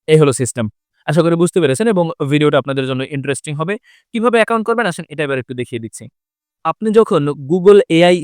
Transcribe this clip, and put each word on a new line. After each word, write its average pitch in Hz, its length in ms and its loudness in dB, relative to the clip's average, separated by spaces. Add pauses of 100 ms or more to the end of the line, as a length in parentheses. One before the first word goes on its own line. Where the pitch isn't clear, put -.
এই 156 100 6
হলো 147 160 6
সিস্টেম। 120 320 -4 (420)
আশা 151 140 2
করি 170 140 2
বুঝতে 170 260 0
পেরেছেন 147 260 0
এবং 180 180 0 (240)
ভিডিওটা 147 280 2
আপনাদের 135 280 -2
জন্য 131 180 -4
ইন্টারেস্টিং 139 520 -8
হবে। 160 180 -6 (400)
কিভাবে 233 240 0
অ্যাকাউন্ট 220 280 0
করবেন 233 200 -2
আসেন 170 240 -6
এটা 151 140 -8
এবার 139 140 -2
একটু 127 160 -8
দেখিয়ে 123 260 -8
দিচ্ছি। 113 260 -14 (600)
আপনি 165 260 -4
যখন 208 300 2 (260)
Google 185 320 4 (100)
এআই 175 340 4